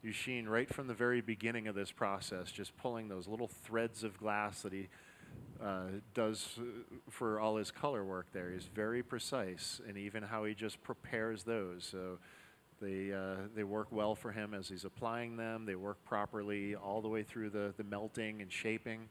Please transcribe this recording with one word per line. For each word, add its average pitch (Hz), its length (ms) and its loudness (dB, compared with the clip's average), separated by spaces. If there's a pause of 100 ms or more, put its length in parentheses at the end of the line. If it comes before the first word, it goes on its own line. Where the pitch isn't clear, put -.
Yushin, 113 440 0
right 120 240 6
from 139 140 -2
the 120 80 0
very 120 260 6
beginning 113 480 2
of 104 60 -2
this 98 180 0
process, 98 580 0
just - 280 -6
pulling 113 300 -2
those 92 200 -4
little 113 200 0
threads 113 540 0
of 104 160 -2
glass 104 440 2
that 95 100 -2
he, 95 160 -4 (760)
uh, 95 220 0 (300)
does, 110 440 2
uh, 117 40 -4 (480)
for 110 280 2
all 110 180 6
his 104 140 2
color 135 320 2
work 92 300 -2
there. 90 180 -2
He's 90 240 -4
very 113 280 2
precise 113 840 -2
in 101 100 -6
even 101 240 -4
how 107 220 0
he 107 100 2
just 104 280 -4
prepares 110 600 -2
those. 95 420 0
So 92 340 -4 (600)
they, 98 320 0
uh, 95 420 -2
they 107 100 2
work 104 260 0
well 107 240 4
for 110 180 -4
him 107 220 -4
as 95 140 -4
he's 92 180 -6
applying 117 500 -2
them. 113 300 -2
They 98 80 0
work 101 320 -4
properly 104 680 2
all 101 280 0
the 110 60 0
way 110 140 2
through 107 280 -2
the, 101 260 2
the 107 80 -2
melting 107 560 -2
and 92 100 -8
shaping. 113 600 0